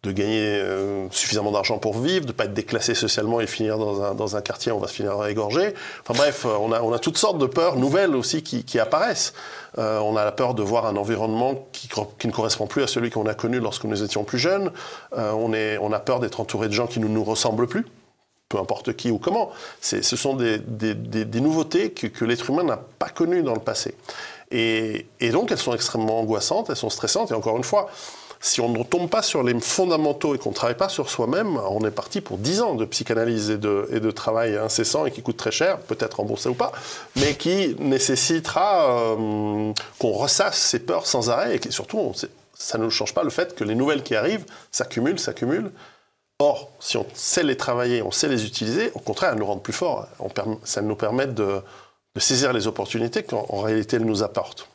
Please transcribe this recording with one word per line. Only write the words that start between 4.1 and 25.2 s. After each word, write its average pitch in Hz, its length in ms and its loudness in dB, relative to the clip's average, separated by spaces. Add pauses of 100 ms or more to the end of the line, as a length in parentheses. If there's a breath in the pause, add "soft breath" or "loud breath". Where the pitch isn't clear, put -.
dans 107 220 -4
un 104 60 -2
quartier - 300 -4
où 110 40 0
on 104 40 -2
va 98 80 -4
se - 60 -10
finir 101 320 -2
égorgé. 110 480 0 (280 loud breath)
Enfin - 140 -4
bref, 139 300 2
euh, 107 140 2
on 110 120 0
a, 117 100 2
on 117 120 2
a 113 60 0
toutes 165 180 0
sortes 196 220 4
de 135 80 4
peurs 165 280 2
nouvelles 143 400 4
aussi 151 280 -2
qui, 120 200 -4
qui - 160 0
apparaissent. 156 540 2 (440 loud breath)
Euh, 110 220 0
on 107 180 2
a 104 80 4
la 101 80 2
peur - 200 2
de 110 100 0
voir 110 220 2
un 101 120 0
environnement 113 760 0
qui, - 160 -12 (320)
qui - 80 -2
ne 107 60 0
correspond 110 340 0
plus 139 160 2
à 117 40 2
celui 120 220 0
qu'on 107 160 -2
a 107 80 0
connu 120 280 0
lorsque 110 240 -4
nous 107 180 -2
étions 104 220 -2
plus 123 140 -4
jeunes. 180 320 2 (440 loud breath)
Euh, 107 160 -2
on 110 220 0
est, 107 240 0
on 107 160 0
a 104 60 0
peur 127 200 0
d'être 117 220 -4
entouré 110 260 -2
de 104 60 0
gens 117 140 2
qui 120 120 -4
ne 110 80 0
nous 107 160 2
ressemblent 110 440 2
plus, 220 180 -2 (640)
peu - 80 -2
importe 98 400 -2
qui 123 140 -2
ou 107 60 2
comment. 208 340 0 (280 loud breath)
C'est, - 240 -2
ce - 140 0
sont 135 160 0
des, 113 240 2
des, 110 360 -4
des, 110 300 -4
des 110 160 -2
nouveautés 156 520 2
que, - 160 -6
que - 180 -4
l'être 117 240 0
humain 160 140 2
n'a 120 180 0 (180)
pas - 80 -2
connues 175 360 2
dans 127 100 0
le 110 80 -2
passé. - 340 -4 (540 loud breath)
Et, 113 560 0 (160)